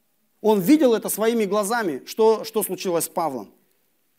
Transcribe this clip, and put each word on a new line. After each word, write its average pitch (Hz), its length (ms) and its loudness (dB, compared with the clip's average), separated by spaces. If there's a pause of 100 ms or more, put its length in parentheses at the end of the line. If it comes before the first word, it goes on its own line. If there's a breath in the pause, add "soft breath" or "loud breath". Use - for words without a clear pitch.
(420)
Он 214 180 2
видел 247 340 4
это 208 140 -2
своими 220 380 0
глазами, 202 600 -2
что, 220 380 2
что 208 200 -4
случилось 175 420 -4
с - 40 -10
Павлом. 135 420 -6 (680)